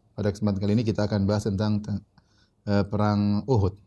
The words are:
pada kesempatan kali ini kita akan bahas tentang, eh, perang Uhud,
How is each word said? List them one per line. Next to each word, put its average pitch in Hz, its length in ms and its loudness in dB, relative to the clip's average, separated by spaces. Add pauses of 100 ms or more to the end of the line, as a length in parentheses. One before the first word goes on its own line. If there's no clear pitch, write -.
(120)
pada 101 160 -4
kesempatan 98 320 -2
kali 101 160 0
ini 120 80 0
kita 104 240 0
akan 101 160 0
bahas 104 240 0
tentang, 104 320 0 (880)
eh, 101 160 4
perang 104 640 0
Uhud, 101 380 0